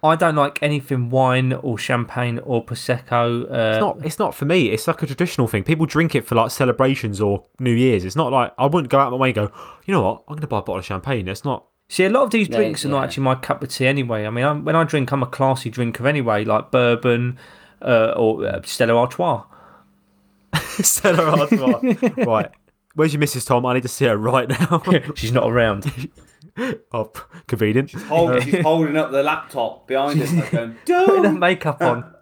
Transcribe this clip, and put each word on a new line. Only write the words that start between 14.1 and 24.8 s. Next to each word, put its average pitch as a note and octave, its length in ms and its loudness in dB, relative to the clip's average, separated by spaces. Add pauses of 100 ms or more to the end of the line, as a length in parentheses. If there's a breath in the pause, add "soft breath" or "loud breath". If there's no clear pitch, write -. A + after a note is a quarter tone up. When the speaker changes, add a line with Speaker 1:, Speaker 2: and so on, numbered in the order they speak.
Speaker 1:
I A2 40 -4
mean, A#2+ 160 -2
I'm, D3 180 -2
when D#3 100 0
I E3 80 4
drink, D3+ 300 0
I'm C#3 100 0
a B2 40 -2
classy C3 440 -2
drinker A#2 380 -2
anyway, A#2 360 0
like G#2+ 280 0
bourbon, B2 680 2 (440 loud breath)
uh, A2+ 340 4
or, A2 300 2
uh, - 180 -4
Stella A#2 320 0
Artois. B2 480 0 (1080 soft breath)
Speaker 2:
<laughs> D#3 100 -4 (200)
Stella E3+ 580 2
Artois. A#3 400 2
Speaker 1:
<laughs> B3+ 460 0
Speaker 2:
Right. A#2 240 0 (440)
Where's D#3 180 2
your D3 80 -2
missus, C#3+ 240 -2
Tom? B2 200 2
I B2 100 0
need B2+ 100 0
to B2 40 -4
see - 160 -2
her A2+ 140 4
right A#2+ 300 0
now. D#3 340 0 (160)